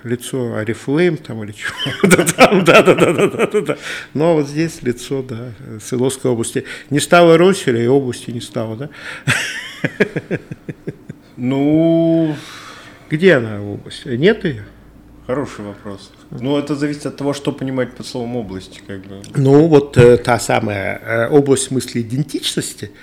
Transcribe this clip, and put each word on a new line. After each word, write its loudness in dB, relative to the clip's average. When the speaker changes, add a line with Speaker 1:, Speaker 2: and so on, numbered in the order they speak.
Speaker 1:
лицо -6
Oriflame -2
там -12
или -12
чего. -10
<laughs> -
Да, 4
там, 4
да, 8
да, 6
да, 4
да, 2
да, -2
да, -2
да. -4
Но 2
вот 0
здесь -6
лицо, -4
да, -12
Свердловской -2
области. -2
Не 2
стало 6
Росселя, 2
и 0
области 0
не -8
стало, -8
да? -10
<laughs> -4
Speaker 2:
Ну, 2
Speaker 1:
Где 4
она, -2
область? -12
Нет 0
её? -6
Speaker 2:
Хороший -6
вопрос. -14
Ну, -2
это -4
зависит -6
от -12
того, -4
что -6
понимать -6
под -14
словом -8
«область», -10
как -14
бы. -18
Speaker 1:
Ну, 6
вот, 4
э, 8
та 2
самая, -2
э, -2
область 4
в -8
смысле -4
идентичности. -8